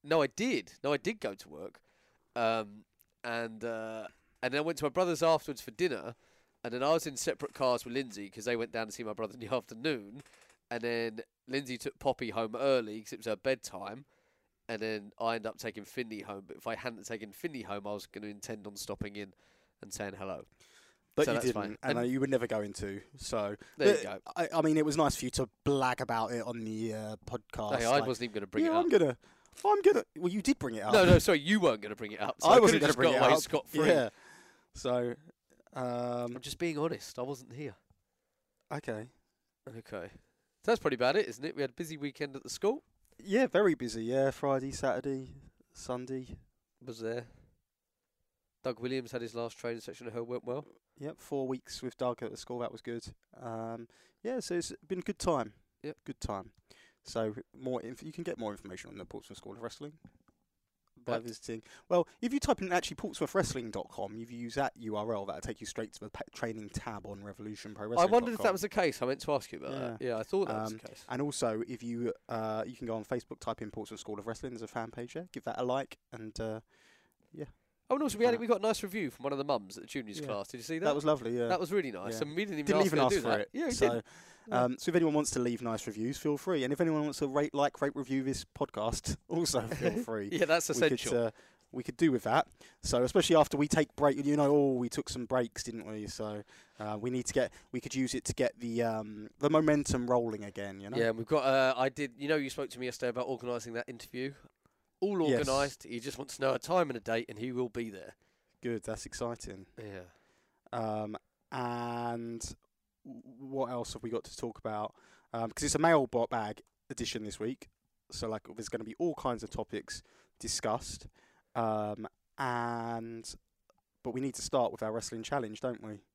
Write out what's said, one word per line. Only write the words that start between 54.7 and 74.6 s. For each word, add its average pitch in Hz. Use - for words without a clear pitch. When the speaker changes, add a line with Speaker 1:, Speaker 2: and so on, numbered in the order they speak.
Speaker 2:
been 180
a -
good -
time. 127
Speaker 1:
Yep. 151
Speaker 2:
Good -
time. 98
So 110
more 131
inf-, 120
you 156
can 170
get 165
more 107
information 95
on 98
the 92
Portsmouth 104
School 104
of 113
Wrestling 147
by 120
Speaker 1:
Right. 113
Speaker 2:
visiting. 113
Well, 175
if 240
you 285
type 254
in 185
actually 175
portsmouth -
wrestling 123
dot 98
com, 98
if 117
you 120
use 117
that 139
U 110
R 107
L, 98
that'll 98
take -
you 107
straight -
to -
the 104
pa-, -
training 110
tab 104
on 98
revolution 104
pro 104
wrestling 120
dot 175
com. -
Speaker 1:
I 208
wondered 233
if 202
that 202
was 185
the 202
case. 170
I 123
meant 135
to 151
ask -
you 78
about 69
Speaker 2:
Yeah. 135
Speaker 1:
that. 120
Yeah, 120
I 110
thought 190
that 110
was 110
Speaker 2:
Um, 110
Speaker 1:
the -
case. -
Speaker 2:
and 127
also, 120
if 120
you, 120
uh, 110
you 120
can 123
go 113
on 110
Facebook, -
type -
in 107
Portsmouth 107
School 104
of 104
Wrestling. 123
There's 117